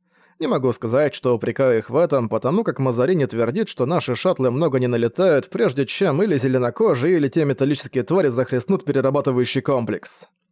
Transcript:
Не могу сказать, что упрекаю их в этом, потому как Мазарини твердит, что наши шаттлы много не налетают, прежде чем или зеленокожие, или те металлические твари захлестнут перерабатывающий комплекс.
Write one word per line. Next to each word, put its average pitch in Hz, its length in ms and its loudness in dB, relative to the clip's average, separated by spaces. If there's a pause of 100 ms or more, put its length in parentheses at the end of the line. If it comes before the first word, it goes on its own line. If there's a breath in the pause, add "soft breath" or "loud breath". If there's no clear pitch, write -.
(400 soft breath)
Не 311 80 -4
могу 135 240 0
сказать, 127 420 0
что 123 220 -2
упрекаю 120 440 0
их - 100 -6
в 120 80 -2
этом, 143 320 0
потому 135 340 -2
как 160 160 -4
Мазарини 135 460 0
твердит, 120 420 -2
что - 180 -4
наши 143 300 -2
шаттлы 131 360 0
много 135 280 0
не 123 80 0
налетают, 123 640 2
прежде 147 360 0
чем 175 380 0
или 180 140 2
зеленокожие, 131 800 2
или 143 100 2
те 160 160 0
металлические 131 640 -2
твари 165 240 2
захлестнут 127 560 -2
перерабатывающий 135 760 0
комплекс. 117 640 -4 (240)